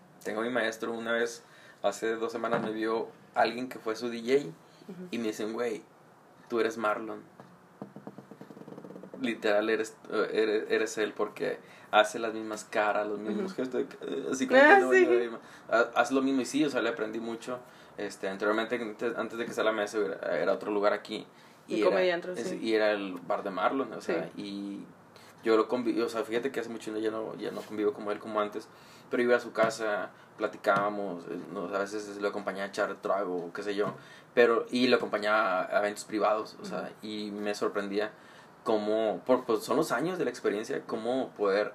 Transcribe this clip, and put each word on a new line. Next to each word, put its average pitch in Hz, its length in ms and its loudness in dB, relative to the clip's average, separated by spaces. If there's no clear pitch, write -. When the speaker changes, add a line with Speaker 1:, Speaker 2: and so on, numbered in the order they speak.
Speaker 1:
Tengo 107 200 -4
mi 120 80 -2
maestro, 113 420 -2
una 113 200 -4
vez, 117 320 -2
hace 113 340 0
dos 113 160 -2
semanas 113 300 -2
me 107 100 -4
vio 110 360 -2
alguien 123 340 0
que - 100 -12
fue 110 180 -4
su 120 140 -4
D 117 100 -8
J 135 280 2
Speaker 2:
Ujú. 180 220 -12
Speaker 1:
y 117 80 -4
me 113 100 -2
dicen, 107 240 -4
"Güey, 113 300 -4
tú 117 120 0
eres 110 180 0
Marlon". 107 440 -2
Literal, 110 480 0
eres, 110 280 0
eh, 107 200 0
eres, 107 380 2
eres 110 280 0
él 104 140 0
porque 101 460 -4
hace 107 300 6
las 113 140 -2
mismas 110 300 -8
caras, 104 440 2
los 104 100 -4
mismos 104 340 -2
Speaker 2:
Ujú. - 40 -14
Speaker 1:
gestos, 127 240 -2
de - 80 -2
que, - 80 -16
eh, - 240 -4
así 262 160 -2
como 262 140 8
Speaker 2:
Ah, 302 160 12
Speaker 1:
que 392 80 10
no, - 80 2
Speaker 2:
sí. 370 140 8
Speaker 1:
no, - 260 4
no, 233 60 -10
ha-, 117 200 4
hace 127 140 2
lo 131 80 4
mismo 135 180 2
y 120 40 0
sí, 139 200 0
o 139 60 0
sea, 123 120 0
le 113 80 2
aprendí 110 280 -4
mucho. 113 400 -8
Este, 98 320 -6
anteriormente, 107 480 0
antes, 113 400 -4
antes 110 220 -6
de 117 60 -2
que 113 80 -8
sea 107 120 0
la 110 80 4
mesa, 107 260 -2
era, 87 420 0
era 95 120 2
otro - 180 -2
lugar 104 220 4
aquí. 107 340 -6
Y 110 100 -4
Speaker 2:
Y 107 40 2
Speaker 1:
era, 185 100 6
Speaker 2:
Comediantro, 180 440 2
Speaker 1:
es-, - 140 -4
Speaker 2:
sí. 185 140 -6
Speaker 1:
y 110 120 2
era 107 180 6
el 98 220 -4
bar 98 160 -2
de 98 80 -4
Marlon, 113 420 0
o 90 80 -8
sea, 165 360 -2
Speaker 2:
Sí. - 40 -10
Speaker 1:
y 101 440 -8
yo 113 140 6
lo 110 100 6
conviví, 117 340 0
o 117 80 2
sea, 110 140 -2
fíjate 120 300 -2
que 117 80 -4
hace 113 80 -6
mucho 110 280 -8
ya 110 140 -2
no, 110 280 -6
ya 104 120 -6
no 101 120 -8
convivo 104 300 0
como 104 200 -4
él 104 80 -6
como 107 200 -2
antes, 104 280 -4
pero 131 140 2
iba 120 100 6
a 120 60 6
su 110 120 -10
casa, 110 580 0
platicábamos, 101 880 0
eh, - 140 -8
nos, 95 220 -6
a 98 60 0
veces 101 380 -6
lo 101 100 2
acompañaba 101 380 -6
a - 20 -6
echar 98 340 -2
trago, 90 500 -2
qué 101 120 -8
sé 104 100 -2
yo, 101 200 0
pero, 117 380 6
y 123 160 2
lo 123 120 6
acompañaba 104 640 2
a, - 140 0
a - 40 6
eventos 104 240 -2
privados, 107 580 0
o - 20 -10
sea, 92 180 -6
Speaker 2:
Ujú. - 60 -8
Speaker 1:
y 104 300 -8
me 104 240 -2
sorprendía 101 560 -2
cómo, 107 600 2
por, 123 220 2
pues 110 160 2
son 117 160 0
los 156 140 0
años 165 260 -2
de 147 60 0
la 120 60 -2
experiencia, 113 560 -2
cómo 120 520 -2
poder 104 360 2